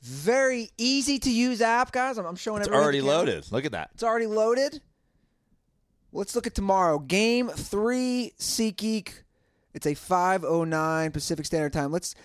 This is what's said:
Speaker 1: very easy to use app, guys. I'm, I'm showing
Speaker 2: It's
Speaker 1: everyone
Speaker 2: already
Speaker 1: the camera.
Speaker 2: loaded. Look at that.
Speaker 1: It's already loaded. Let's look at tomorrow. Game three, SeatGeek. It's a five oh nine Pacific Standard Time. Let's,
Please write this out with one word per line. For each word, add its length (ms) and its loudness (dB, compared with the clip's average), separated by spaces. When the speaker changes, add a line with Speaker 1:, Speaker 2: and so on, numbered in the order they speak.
Speaker 1:
very 760 0
easy 420 2
to 120 -2
use 300 2
app, 300 2
guys. 280 -2
I'm, 60 -6
I'm 100 -8
showing 260 -6
Speaker 2:
It's 60 0
Speaker 1:
everyone 160 4
Speaker 2:
already 160 2
Speaker 1:
the 60 0
camera. 140 4
Speaker 2:
loaded. 320 -2
Look 140 -2
at 80 -6
that. 200 -6
Speaker 1:
It's 100 -10
already 240 0
loaded. 540 0
Let's 240 -6
look 120 -2
at 80 -8
tomorrow. 440 2
Game 500 2
three, 880 -2
SeatGeek. 680 -2
It's 140 -6
a 60 2
five 500 0
oh 220 0
nine 460 0
Pacific 340 -4
Standard 280 -2
Time. 180 -2
Let's, 220 -4